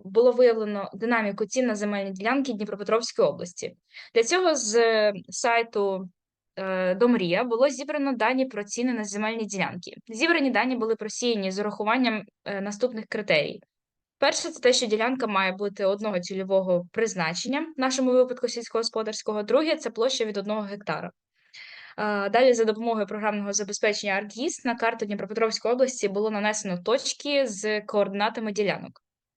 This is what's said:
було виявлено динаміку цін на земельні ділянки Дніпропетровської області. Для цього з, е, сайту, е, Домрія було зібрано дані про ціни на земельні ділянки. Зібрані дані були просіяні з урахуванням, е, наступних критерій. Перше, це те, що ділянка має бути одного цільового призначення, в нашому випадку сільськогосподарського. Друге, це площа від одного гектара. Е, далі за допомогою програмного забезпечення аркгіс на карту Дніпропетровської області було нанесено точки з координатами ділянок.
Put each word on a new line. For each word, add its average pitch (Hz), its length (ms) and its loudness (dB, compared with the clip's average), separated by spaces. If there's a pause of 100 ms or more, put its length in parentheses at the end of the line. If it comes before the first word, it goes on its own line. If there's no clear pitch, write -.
було 226 260 4
виявлено 220 640 4
динаміку 214 520 0
цін 254 200 0
на 220 100 0
земельні 202 360 -4
ділянки 240 420 -2
Дніпропетровської 208 760 0
області. - 480 -6 (400)
Для 226 80 6
цього 339 320 4
з, 220 200 -2
е, 220 380 4 (160)
сайту, 202 800 0 (460)
е, 185 400 0
Домрія 202 480 4
було 247 260 2
зібрано 277 440 -4
дані 247 320 2
про 208 180 -6
ціни 240 300 -2
на 220 100 -4
земельні 214 420 -4
ділянки. 185 480 -6 (140)
Зібрані 277 440 2
дані 254 240 2
були 220 200 0
просіяні 214 560 -2
з 190 80 -6
урахуванням, 214 640 0 (220)
е, 202 160 -6
наступних 208 440 -4
критерій. 190 540 0 (600)
Перше, 320 300 2
це 320 100 -12
те, 254 140 6
що 247 120 0
ділянка 226 420 0
має 190 240 2
бути 202 340 -4
одного 202 340 0
цільового 185 720 0
призначення, 220 880 -2
в - 20 -6
нашому 262 320 2
випадку 254 360 2
сільськогосподарського. 226 960 -4
Друге, 294 320 2
це 302 140 -6
площа 233 360 0
від 208 120 -4
одного 214 240 -4
гектара. 196 500 -6 (840)
Е, 208 320 -2
далі 247 240 8
за 226 120 2
допомогою 220 420 0
програмного 208 460 -2
забезпечення 208 600 -2
аркгіс 214 520 -4
на 240 100 0
карту 233 300 -2
Дніпропетровської 214 680 -2
області 254 340 0
було 208 240 -2
нанесено 208 460 -2
точки 277 680 0
з 208 340 -4
координатами 208 720 -2
ділянок. 196 500 -4 (360)